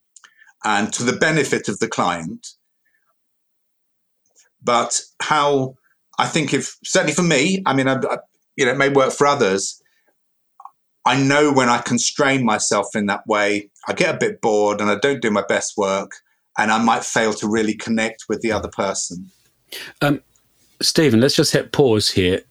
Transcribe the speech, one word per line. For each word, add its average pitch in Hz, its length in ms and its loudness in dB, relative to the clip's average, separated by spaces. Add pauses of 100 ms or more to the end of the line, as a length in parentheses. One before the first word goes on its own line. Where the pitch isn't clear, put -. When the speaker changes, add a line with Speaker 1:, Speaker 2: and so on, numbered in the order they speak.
(640)
Speaker 1:
And 107 300 0
to 120 100 -6
the 127 80 0
benefit 151 560 0
of 107 100 -6
the 113 100 -2
client. 87 600 -4 (2250)
But 120 380 0 (200)
how, 143 560 0 (440)
I 120 60 0
think 143 280 -2
if, 127 300 -4
certainly 165 300 0
for 180 80 0
me, 175 440 2
I 135 80 0
mean, 135 140 2
I, 135 60 2
I, 120 240 -4 (360)
you 143 100 0
know, 123 60 2
it 135 80 -2
may 139 120 2
work 139 220 2
for - 140 2
others. 107 560 0 (1200)
I 127 160 2
know 143 320 4
when 131 160 4
I 120 100 2
constrain 135 640 0
myself 104 500 0
in 104 120 -2
that 101 200 -4
way, 104 440 0 (180)
I 104 40 -6
get 160 220 0
a - 40 -8
bit 107 220 -2
bored 104 400 0
and 104 80 0
I 104 80 0
don't 139 240 0
do 117 120 -2
my 101 160 0
best - 280 -4
work, 98 360 -2 (440)
and 107 140 0
I 110 100 2
might 117 220 2
fail 113 300 0
to 107 160 -6
really 107 260 0
connect 113 540 -6
with 104 120 -6
the 113 120 -2
other 104 160 -4
person. 95 640 -6 (680)
Speaker 2:
Um, 147 220 0 (580)
Stephen, 139 380 4
let's 139 160 4
just - 180 2
hit - 200 -2
pause 113 380 4
here. 92 400 2